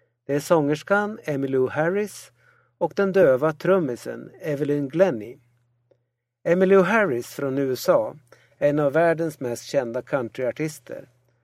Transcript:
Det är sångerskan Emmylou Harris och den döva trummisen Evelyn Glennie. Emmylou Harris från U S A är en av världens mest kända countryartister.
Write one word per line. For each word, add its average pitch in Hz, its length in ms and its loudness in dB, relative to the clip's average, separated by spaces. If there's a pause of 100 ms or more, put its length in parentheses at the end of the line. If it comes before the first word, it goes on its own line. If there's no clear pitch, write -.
(260)
Det 139 100 -2
är 147 40 0
sångerskan 180 840 0
Emmylou 135 440 -2
Harris 185 640 -4 (460)
och 165 180 -4
den 196 160 0
döva 156 420 4
trummisen 131 880 -2
Evelyn 143 500 -4
Glennie. 131 500 0 (1040)
Emmylou 185 380 6
Harris 180 460 0
från 139 300 -4
U 135 160 0
S - 160 -6
A 135 260 2 (420)
är 147 120 2
en 147 100 0
av 143 140 0
världens 160 460 0
mest 120 240 -6
kända 123 380 -4
countryartister. 131 1080 -6 (340)